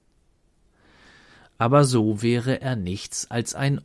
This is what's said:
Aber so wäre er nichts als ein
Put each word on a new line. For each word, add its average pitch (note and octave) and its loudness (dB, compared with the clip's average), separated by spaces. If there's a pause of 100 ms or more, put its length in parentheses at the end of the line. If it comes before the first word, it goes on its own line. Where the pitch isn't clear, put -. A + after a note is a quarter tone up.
(1600)
Aber C#3 4
so A2 2
wäre A#2+ 0
er C3 -4
nichts F#2+ -8
als A#2 -4
ein C#3 0